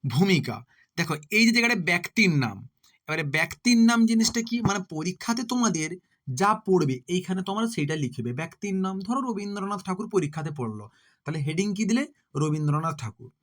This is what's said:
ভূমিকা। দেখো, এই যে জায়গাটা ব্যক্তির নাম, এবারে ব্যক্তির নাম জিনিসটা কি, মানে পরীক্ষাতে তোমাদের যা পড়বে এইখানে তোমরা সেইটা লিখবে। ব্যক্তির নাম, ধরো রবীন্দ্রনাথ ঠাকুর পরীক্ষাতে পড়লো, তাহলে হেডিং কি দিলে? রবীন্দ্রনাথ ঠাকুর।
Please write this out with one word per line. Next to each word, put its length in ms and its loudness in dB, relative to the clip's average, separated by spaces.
ভূমিকা। 480 2
দেখো, 160 -2
এই 140 4
যে 60 6
জায়গাটা 260 2
ব্যক্তির 420 2
নাম, 260 0
এবারে 140 -2
ব্যক্তির 540 2
নাম 280 6
জিনিসটা 360 2
কি, 200 -4
মানে 180 0
পরীক্ষাতে 540 -4
তোমাদের 460 0
যা 240 2
পড়বে 300 4
এইখানে 360 -2
তোমরা 240 -2
সেইটা 280 -2
লিখবে। 380 -4
ব্যক্তির 420 -6
নাম, 240 -2
ধরো 220 -4
রবীন্দ্রনাথ 640 -6
ঠাকুর 240 -6
পরীক্ষাতে 420 -2
পড়লো, 340 -8
তাহলে 160 -6
হেডিং 340 -2
কি 120 -2
দিলে? 180 2
রবীন্দ্রনাথ 640 0
ঠাকুর। 300 -12